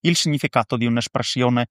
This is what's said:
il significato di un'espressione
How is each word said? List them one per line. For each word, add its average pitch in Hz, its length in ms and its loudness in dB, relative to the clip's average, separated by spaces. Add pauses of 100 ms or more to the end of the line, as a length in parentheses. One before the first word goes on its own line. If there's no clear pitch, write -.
il 170 160 2
significato 139 600 -2
di 117 80 0
un'espressione 120 840 0